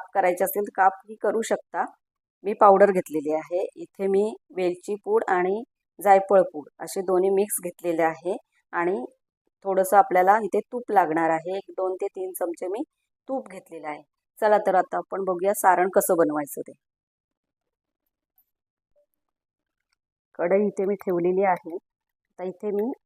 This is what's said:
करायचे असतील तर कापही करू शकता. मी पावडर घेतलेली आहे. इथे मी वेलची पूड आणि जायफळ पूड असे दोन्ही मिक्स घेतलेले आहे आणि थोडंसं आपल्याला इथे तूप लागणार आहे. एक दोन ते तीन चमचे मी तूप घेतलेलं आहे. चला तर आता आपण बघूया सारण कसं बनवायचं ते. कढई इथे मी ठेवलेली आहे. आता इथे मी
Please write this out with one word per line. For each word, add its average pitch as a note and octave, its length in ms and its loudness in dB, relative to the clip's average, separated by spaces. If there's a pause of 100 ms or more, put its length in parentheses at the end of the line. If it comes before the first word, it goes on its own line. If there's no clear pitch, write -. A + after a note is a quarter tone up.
(140)
करायचे F#3 300 0
असतील G3 200 -2
तर G3+ 120 -8
कापही G3 400 0
करू G#3+ 260 -2
शकता. G3+ 440 -6 (580)
मी G3+ 100 -4
पावडर G3+ 380 8
घेतलेली D#3 420 -4
आहे. E3 420 -4
इथे G3 320 -8
मी G3+ 280 0 (200)
वेलची F3+ 400 -4 (100)
पूड A3+ 220 0
आणि F#3+ 360 -2 (400)
जायफळ G3 380 6 (120)
पूड D3 160 -14 (100)
असे E3 220 -8
दोन्ही F#3 280 2
मिक्स G3 340 0
घेतलेले E3+ 400 -4
आहे E3 340 -4 (340)
आणि F3 340 -4 (580)
थोडंसं F#3+ 340 2
आपल्याला F#3+ 460 6
इथे G3 160 -2
तूप A#3+ 320 -8
लागणार E3 380 2
आहे. E3 280 -2
एक F3+ 200 -12
दोन F#3 180 -4
ते G3 120 -6
तीन F#3 320 -10
चमचे - 280 -6
मी D#4 160 -6 (440)
तूप B3+ 200 -6
घेतलेलं E3+ 400 -16
आहे. D3+ 140 -10 (400)
चला G#3 160 4
तर F#3+ 180 0
आता F3+ 220 0
आपण F#3+ 260 -8
बघूया F#3 300 -2
सारण F#3 360 2
कसं F#3 280 2
बनवायचं D3+ 440 -2
ते. C#3 100 -16 (3750)
कढई F#3+ 320 0
इथे F#3+ 180 -4
मी G3+ 100 -2
ठेवलेली F#3 480 -2
आहे. F3 320 -2
आता - 680 -20
इथे F#3+ 280 -10
मी G#3 220 -4 (120)